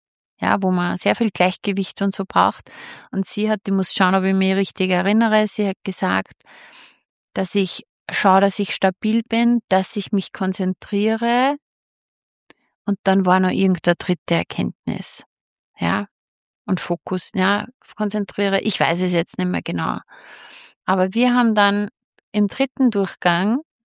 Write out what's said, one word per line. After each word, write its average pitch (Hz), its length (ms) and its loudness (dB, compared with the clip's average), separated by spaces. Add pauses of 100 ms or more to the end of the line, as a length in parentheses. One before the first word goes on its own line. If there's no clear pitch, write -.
(400)
ja, 196 220 0
wo 185 100 2
man 175 240 0
sehr 202 180 0
viel 220 180 0
Gleichgewicht 190 720 -2
und 196 100 0
so 196 140 -6
braucht. - 460 0 (400)
Und 190 120 -2
sie 208 240 -4
hat, 214 200 0
ich 196 40 -2
muss 190 220 0
schauen, 185 220 2
ob 190 80 0
ich 190 100 2
mich 190 220 2
richtig 190 340 -2
erinnere, 214 560 2
sie 208 220 -2
hat 190 160 -4
gesagt, 190 500 -2 (1000)
dass 196 200 -4
ich 196 300 -2 (260)
schau, 190 300 4
dass 196 180 2
ich 202 160 -4
stabil 214 480 0
bin, 233 460 2
dass 190 280 0
ich 202 160 -6
mich 196 200 -2
konzentriere. 220 1200 0 (1300)
Und 202 200 -4
dann 190 220 2
war 185 140 4
noch 185 100 2
irgendeine 185 460 2
dritte - 380 -4
Erkenntnis. - 880 -6 (540)
Ja. 185 280 -2 (600)
Und 185 120 -2
Fokus, - 560 -6
ja, 202 320 0 (300)
konzentriere. 202 640 -2
Ich - 180 -2
weiß 156 220 0
es 180 120 0
jetzt 170 260 -2
nicht 180 100 0
mehr 175 140 -4
genau. 170 360 -4 (880)
Aber 185 300 0
wir 240 200 2
haben 233 220 2
dann 202 320 2 (420)
im 208 160 2
dritten 262 460 0
Durchgang 196 680 0 (260)